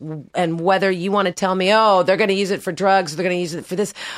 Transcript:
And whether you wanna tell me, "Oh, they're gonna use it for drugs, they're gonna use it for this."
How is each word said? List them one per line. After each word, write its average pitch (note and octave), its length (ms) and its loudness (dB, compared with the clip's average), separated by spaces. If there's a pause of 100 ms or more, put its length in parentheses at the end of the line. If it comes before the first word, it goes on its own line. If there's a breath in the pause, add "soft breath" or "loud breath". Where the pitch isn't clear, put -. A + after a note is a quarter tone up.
(340)
And E3+ 260 -2
whether F#3+ 300 2
you F#3 220 -2
wanna G3 200 0
tell F#3+ 220 -2
me, F#3 200 0
"Oh, G#3 280 6
they're F#3 140 2
gonna G3 160 2
use F#3+ 180 0
it G3+ 120 -4
for F#3 100 -6
drugs, F#3 420 2
they're E3+ 100 -4
gonna F3+ 100 0
use F3 180 -4
it E3 140 -10
for F#3 100 -6
this." G3+ 160 -2 (260 loud breath)